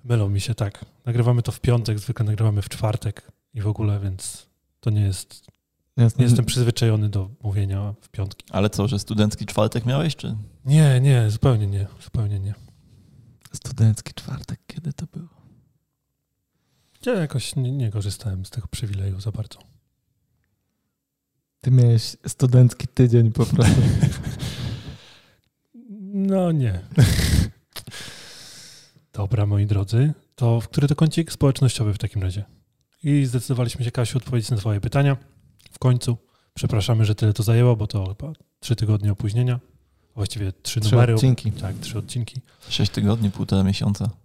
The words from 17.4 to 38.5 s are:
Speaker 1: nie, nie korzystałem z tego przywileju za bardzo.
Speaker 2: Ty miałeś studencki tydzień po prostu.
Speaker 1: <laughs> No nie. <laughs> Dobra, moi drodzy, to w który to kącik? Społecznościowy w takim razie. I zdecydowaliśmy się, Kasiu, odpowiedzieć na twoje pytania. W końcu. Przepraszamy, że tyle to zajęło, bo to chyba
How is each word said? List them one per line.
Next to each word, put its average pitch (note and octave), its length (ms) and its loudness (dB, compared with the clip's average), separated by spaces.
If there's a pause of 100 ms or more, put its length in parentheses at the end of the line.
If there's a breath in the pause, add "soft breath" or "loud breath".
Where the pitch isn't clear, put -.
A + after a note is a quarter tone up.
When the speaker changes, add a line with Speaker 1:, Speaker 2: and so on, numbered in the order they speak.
Speaker 1:
nie, B2+ 160 -2
nie B2+ 200 -2
korzystałem F#2+ 540 -6
z - 40 -20
tego - 180 -10
przywileju G2 520 -6
za G2+ 120 -6
bardzo. - 280 -10 (2000)
Speaker 2:
Ty B2+ 100 0
miałeś A#2+ 440 4 (120)
studencki B2 600 4
tydzień A#2 440 4
po A2 140 0
prostu. - 360 4
Speaker 1:
<laughs> - 40 4 (2250 loud breath)
No F#3+ 380 0
nie. A#2+ 280 -2
<laughs> - 40 -14 (2250 loud breath)
Dobra, G#2 320 0
moi G2+ 200 2
drodzy, A2 480 2 (220)
to A#2 260 2
w - 80 -14
który C#3+ 180 0
to D3 80 2
kącik? D#3+ 360 0
Społecznościowy B2 600 2
w G2+ 40 -4
takim - 240 -4
razie. F#2+ 220 -4 (600)
I C#3+ 220 2
zdecydowaliśmy B2 600 -2
się, A#2+ 60 -2
Kasiu, B2 260 -2
odpowiedzieć A#2+ 340 -2
na A#2 60 2
twoje G2+ 240 0
pytania. C#3 360 2 (540)
W - 80 -20
końcu. B2 380 2 (360)
Przepraszamy, A2 520 0
że G#2 100 2
tyle G#2+ 180 2
to A2+ 100 -2
zajęło, A#2 320 4
bo G#2 120 -6
to F#2+ 200 -4
chyba C3+ 260 -10 (260)